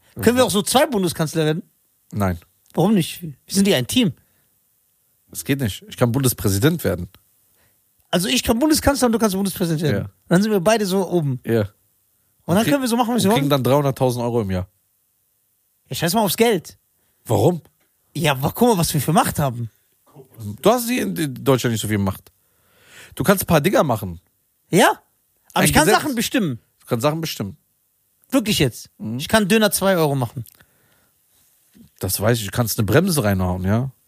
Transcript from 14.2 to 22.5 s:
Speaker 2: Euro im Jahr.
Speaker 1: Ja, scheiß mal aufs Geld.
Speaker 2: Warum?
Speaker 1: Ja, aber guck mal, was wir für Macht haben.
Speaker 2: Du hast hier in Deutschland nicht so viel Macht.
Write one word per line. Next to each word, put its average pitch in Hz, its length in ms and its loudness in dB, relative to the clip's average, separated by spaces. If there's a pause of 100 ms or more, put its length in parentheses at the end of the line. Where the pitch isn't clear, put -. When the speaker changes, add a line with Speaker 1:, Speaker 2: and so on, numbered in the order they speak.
Speaker 2:
Euro 120 180 -2
im 95 100 -4
Jahr. 90 160 -4 (1200)
Speaker 1:
Ja, 135 60 -10
scheiß 170 180 -2
mal 226 80 2
aufs 190 160 -2
Geld. 226 400 0 (480)
Speaker 2:
Warum? 123 360 2 (540)
Speaker 1:
Ja, 151 160 0
aber 135 220 -2
guck 240 160 2
mal, 220 80 2
was 165 160 0
wir 143 80 -2
für 156 120 -2
Macht 185 240 0
haben. 120 320 -4 (920)
Speaker 2:
Du 190 100 4
hast 240 180 0
hier 240 140 -2
in 156 400 -6
Deutschland 123 300 2
nicht 107 80 -4
so 110 60 -6
viel 107 100 0
Macht. 98 340 -4 (840)